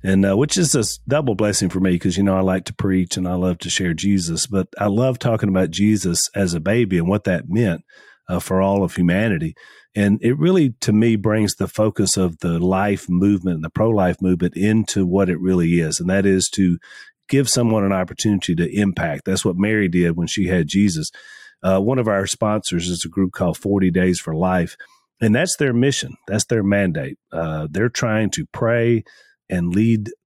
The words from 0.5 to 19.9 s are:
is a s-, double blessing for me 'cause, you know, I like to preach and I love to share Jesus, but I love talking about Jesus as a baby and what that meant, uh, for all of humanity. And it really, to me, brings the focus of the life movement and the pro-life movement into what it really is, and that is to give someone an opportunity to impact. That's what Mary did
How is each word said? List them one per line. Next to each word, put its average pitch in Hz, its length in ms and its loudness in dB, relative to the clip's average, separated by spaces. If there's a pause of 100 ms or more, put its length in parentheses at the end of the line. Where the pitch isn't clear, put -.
is 170 180 2
a 135 40 4
s-, - 280 -4
double 135 280 0
blessing 104 340 0
for 92 120 -2
me 90 180 2
'cause, 92 160 0
you 98 80 0
know, 95 140 2
I 95 40 2
like 92 240 0
to - 80 -12
preach 95 440 0
and 90 100 -4
I 90 60 -2
love 90 260 0
to 87 100 -10
share 87 240 -2
Jesus, 85 540 -2
but 95 220 -2 (100)
I 104 80 0
love 123 320 0
talking 113 300 0
about 92 220 0
Jesus 95 640 0
as 95 200 -2
a 82 80 -4
baby 98 360 0
and 85 100 0
what 101 180 0
that 90 240 -2
meant, 95 340 0 (460)
uh, 90 100 -2
for 95 220 -2
all 98 220 2
of 87 120 -4
humanity. 101 600 0 (380)
And 101 280 2
it 123 180 2
really, 160 320 4 (100)
to 107 120 0
me, 113 240 4
brings 107 380 0
the 98 120 -4
focus 107 480 0
of 90 240 -2
the 85 200 -2
life 95 500 0
movement 92 460 2
and 78 100 -8
the 80 40 -10
pro-life 104 520 0
movement 90 340 0
into 104 500 0
what 90 240 2
it 87 120 -2
really 87 400 2
is, 80 180 -4
and 87 100 -4
that 98 160 2
is 95 280 2
to 92 240 2 (500)
give 135 220 0
someone 110 340 2
an 98 100 0
opportunity 92 640 -2
to 82 180 0
impact. 87 520 -2
That's 95 200 -2
what 90 120 0
Mary 104 320 0
did 87 260 2